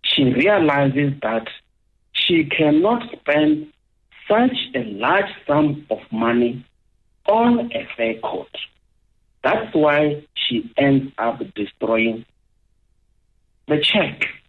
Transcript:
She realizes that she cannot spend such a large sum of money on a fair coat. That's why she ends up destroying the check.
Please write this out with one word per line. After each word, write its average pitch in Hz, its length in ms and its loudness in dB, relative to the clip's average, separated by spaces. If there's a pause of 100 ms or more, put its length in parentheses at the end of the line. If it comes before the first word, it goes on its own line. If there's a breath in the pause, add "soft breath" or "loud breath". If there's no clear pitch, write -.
She - 220 0
realizes 143 960 2
that 110 260 -4 (640)
she 160 320 0
cannot 160 560 2 (180)
spend 151 540 0 (560)
such 247 300 2 (160)
a - 80 -2 (220)
large 180 280 0 (140)
sum 147 420 0
of 110 120 -4 (120)
money 120 500 0 (640)
on 233 460 2
a 113 140 -6 (100)
fair 113 240 -2
coat. 113 340 -8 (880)
That's 208 320 -2
why 147 480 2 (120)
she - 420 -4
ends 139 400 2
up 113 220 -2 (160)
destroying 113 720 -2 (1400)
the 151 140 0
check. - 480 -2 (200)